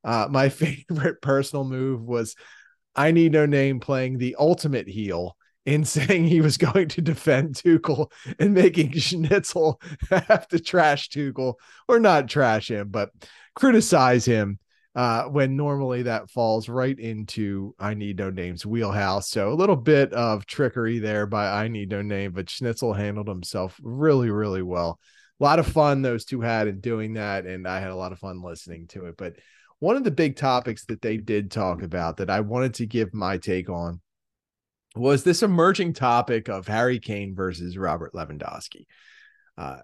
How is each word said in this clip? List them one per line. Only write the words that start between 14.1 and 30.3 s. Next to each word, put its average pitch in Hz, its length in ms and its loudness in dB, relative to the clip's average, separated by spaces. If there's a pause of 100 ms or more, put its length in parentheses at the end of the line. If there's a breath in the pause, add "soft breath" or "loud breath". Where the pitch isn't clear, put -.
him, 107 360 0 (360)
uh, 123 300 0
when 135 300 0
normally 139 460 -2
that 113 300 -4
falls 113 360 0
right 127 300 -2
into, 107 840 -6
"I 104 140 -4
Need 104 240 -6
No 95 140 -4
Name's," 90 340 -8
wheelhouse. 101 640 -2
So 104 220 -2
a - 20 -2
little 185 220 4
bit 139 380 4
of 110 340 -2
trickery 117 500 -2
there 107 300 -2
by, 104 200 -2
"I 104 200 -2
Need 104 240 -6
No 101 100 -4
Name," 101 300 -4
but 90 180 -8
Schnitzel 117 440 -4
handled 104 340 -4
himself 92 560 -8
really, 131 480 2
really 101 320 -2
well. 87 360 -4 (400 soft breath)
A 143 40 -2
lot 151 160 6
of - 80 2
fun 143 340 2
those 120 240 -2
two 127 160 -6
had 113 260 0
in 98 140 -6
doing 110 320 -4
that, 101 320 -6
and 92 220 -10
I 92 120 -4
had 95 120 -8
a 92 40 -10
lot 92 160 -8
of 92 80 -14
fun 92 220 -12
listening 85 460 -16
to 92 180 -16
it. 85 100 -16
But 87 200 -12 (420 soft breath)
one 196 180 0
of 277 80 -2
the 208 80 0
big 139 240 0